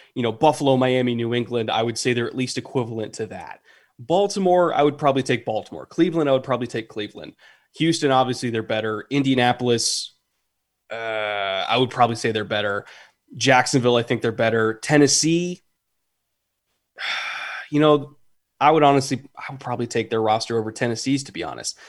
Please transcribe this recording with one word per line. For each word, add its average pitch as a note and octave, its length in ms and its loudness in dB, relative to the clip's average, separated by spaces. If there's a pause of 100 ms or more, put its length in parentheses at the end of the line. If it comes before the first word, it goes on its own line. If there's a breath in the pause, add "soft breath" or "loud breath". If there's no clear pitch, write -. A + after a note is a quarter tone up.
(160 loud breath)
You B2+ 80 -2
know, A2+ 80 0
Buffalo, C#3+ 440 2
Miami, B2+ 380 2
New A#2 220 -2
England, A#2 340 -2
I A2+ 140 0
would A#2 160 -4
say B2+ 140 0
they're A#2 120 -2
at - 100 -8
least B2+ 220 -6
equivalent A2+ 560 -6
to A2 140 -8
that. F2+ 340 -14 (380 soft breath)
Baltimore, F3+ 760 2
I - 80 2
would C#3+ 160 2
probably C3+ 240 2
take B2+ 240 -2
Baltimore. A2 400 -8
Cleveland, E3 420 0
I C3+ 40 2
would C3 100 2
probably B2 240 -4
take A#2 240 -8
Cleveland. G#2 440 -12 (420 soft breath)
Houston, D#3+ 340 0
obviously, B2+ 400 0
they're A2 140 -4
better. G#2+ 480 -4
Indianapolis, B2 1040 0 (760)
uh, A2+ 40 -8 (720)
I A#2 80 0
would B2+ 140 0
probably A#2 240 2
say A#2 160 -2
they're G#2+ 120 -2
better. G#2 420 -4 (520 loud breath)
Jacksonville, B2 600 4
I A#2+ 40 2
think A#2 220 -2
they're A2+ 80 0
better. A2 420 0
Tennessee, D#3 880 2 (1400)
<sighs> - 720 -10
you D3 100 0
know, D3 380 2 (420)
I C#3+ 120 4
would D#3+ 100 4
honestly, C#3 400 4 (160)
I - 140 -12
would C3+ 100 -14
probably A#2+ 240 -6
take A#2 240 -4
their A2 140 0
roster A2 340 0
over A2 140 -4
Tennessee's, B2+ 540 -2
to - 60 -18
be E2 120 -8
honest. A#1+ 340 -10 (120)